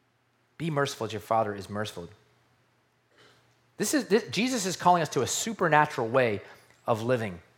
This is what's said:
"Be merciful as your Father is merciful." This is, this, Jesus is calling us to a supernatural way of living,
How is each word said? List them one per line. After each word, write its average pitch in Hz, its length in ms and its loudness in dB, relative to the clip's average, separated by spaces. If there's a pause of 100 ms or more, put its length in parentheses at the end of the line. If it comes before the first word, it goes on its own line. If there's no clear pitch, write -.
(560)
"Be 160 140 -6
merciful 139 360 -2
as 101 60 -8
your 104 80 -6
Father 110 340 0
is 98 140 -12
merciful." 101 400 -8 (1700)
This 208 160 -2
is, 254 140 2
this, 180 240 2
Jesus 233 340 0
is 185 120 -4
calling 180 260 4
us 151 80 -4
to 143 100 -2
a 113 60 2
supernatural 151 840 2
way 117 320 2 (460)
of 110 160 2
living, 113 380 -2 (180)